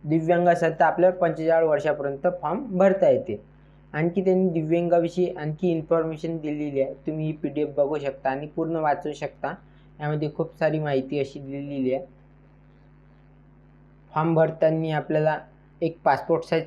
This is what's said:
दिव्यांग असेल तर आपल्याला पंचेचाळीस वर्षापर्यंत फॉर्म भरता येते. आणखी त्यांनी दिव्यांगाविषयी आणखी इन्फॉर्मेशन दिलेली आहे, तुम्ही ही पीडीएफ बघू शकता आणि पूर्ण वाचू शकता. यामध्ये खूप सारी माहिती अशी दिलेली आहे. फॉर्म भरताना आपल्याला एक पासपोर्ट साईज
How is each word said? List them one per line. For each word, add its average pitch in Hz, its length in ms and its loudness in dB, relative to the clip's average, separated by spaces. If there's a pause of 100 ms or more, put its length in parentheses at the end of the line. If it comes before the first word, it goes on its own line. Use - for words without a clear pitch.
दिव्यांग 165 440 2
असेल 170 320 2
तर 170 60 6
आपल्याला 175 300 4
पंचेचाळीस 165 540 2
वर्षापर्यंत 143 580 0 (140)
फॉर्म 190 360 -4
भरता 190 320 4
येते. 117 340 0 (500)
आणखी 175 300 0
त्यांनी 185 260 4
दिव्यांगाविषयी 170 760 2
आणखी 156 460 -4
इन्फॉर्मेशन 160 680 -2
दिलेली 147 440 -4
आहे, 135 120 -2
तुम्ही 156 320 -6
ही 156 60 -2
पीडीएफ 147 460 -4
बघू 143 200 0
शकता 135 320 -4
आणि 143 180 -4
पूर्ण 165 280 -4
वाचू 151 380 -2
शकता. 147 420 -8 (440)
यामध्ये 151 360 -4
खूप - 240 -6
सारी 156 200 0
माहिती 143 400 -2
अशी 139 200 -6
दिलेली 139 540 -4
आहे. 135 120 -4 (2000)
फॉर्म 160 180 0
भरताना 160 640 2
आपल्याला 151 420 0 (420)
एक 165 220 -2
पासपोर्ट 160 400 2
साईज 160 240 -2